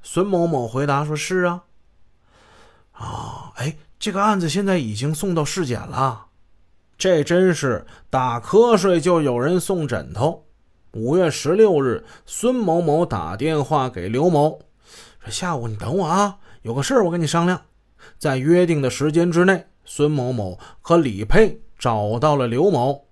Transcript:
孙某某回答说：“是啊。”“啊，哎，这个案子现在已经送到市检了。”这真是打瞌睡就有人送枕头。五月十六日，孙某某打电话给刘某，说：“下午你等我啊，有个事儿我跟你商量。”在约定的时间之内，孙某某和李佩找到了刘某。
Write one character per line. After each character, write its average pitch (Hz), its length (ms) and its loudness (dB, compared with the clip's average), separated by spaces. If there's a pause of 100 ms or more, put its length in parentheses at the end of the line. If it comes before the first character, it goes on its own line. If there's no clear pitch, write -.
孙 180 240 -2
某 175 180 0
某 135 220 -2
回 131 180 -4
答 143 200 0
说 151 100 -4
：“是 185 280 -2
啊。 175 200 -4 (1300)
”“啊， - 640 -14
哎， 147 220 -6 (200)
这 - 140 -4
个 196 100 -2
案 208 160 2
子 170 120 -2
现 196 160 -2
在 190 120 2
已 113 160 -4
经 139 220 -4
送 190 180 -4
到 151 120 0
市 175 200 -4
检 120 140 -6
了。” 131 460 -6 (720)
这 175 260 2
真 180 320 2
是 123 300 -4 (240)
打 127 280 -2
瞌 220 400 4
睡 180 220 2
就 165 220 2
有 127 180 0
人 160 180 0
送 170 300 -2
枕 78 240 -6
头。 127 340 -2 (460)
五 120 240 -2
月 175 160 4
十 147 220 -2
六 196 280 6
日， 123 240 -2 (200)
孙 - 280 -2
某 175 280 0
某 165 240 2
打 90 320 -6
电 151 260 -2
话 131 260 -2
给 90 180 -8
刘 135 220 0
某， 151 300 2 (600)
说 104 120 -14
：“下 170 260 -6
午 120 100 -8
你 107 80 -8
等 104 220 -6
我 185 80 0
啊， 190 320 0 (240)
有 113 100 -10
个 131 120 -4
事 269 100 -2
儿 240 100 4
我 175 60 2
跟 175 100 -2
你 165 60 0
商 170 220 2
量。” 180 120 0 (600)
在 135 180 -2
约 170 280 4
定 165 140 0
的 131 120 0
时 151 200 -2
间 170 200 2
之 170 120 2
内， 185 220 2 (180)
孙 147 280 -2
某 127 200 -2
某 98 280 -6 (220)
和 170 160 4
李 107 280 0
佩 202 340 4 (200)
找 110 400 -2
到 151 160 2
了 127 120 0
刘 135 220 2
某。 139 420 -2